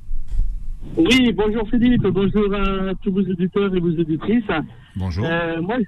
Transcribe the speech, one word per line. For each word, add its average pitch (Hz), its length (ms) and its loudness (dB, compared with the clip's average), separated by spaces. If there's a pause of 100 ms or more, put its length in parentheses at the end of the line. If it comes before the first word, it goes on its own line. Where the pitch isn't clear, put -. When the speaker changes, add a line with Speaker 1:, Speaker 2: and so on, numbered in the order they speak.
(960)
Speaker 1:
Oui, 226 360 4
bonjour 214 360 0
Philippe, 240 340 4
bonjour 196 500 2
à 196 480 0
tous 202 100 -2
vos 185 100 2
auditeurs 190 540 0
et 185 40 0
vos 170 100 0
auditrices. 165 540 0 (520)
Speaker 2:
Bonjour. 92 320 -4
Speaker 1:
Euh, 165 340 -2
moi, 202 160 -2 (100)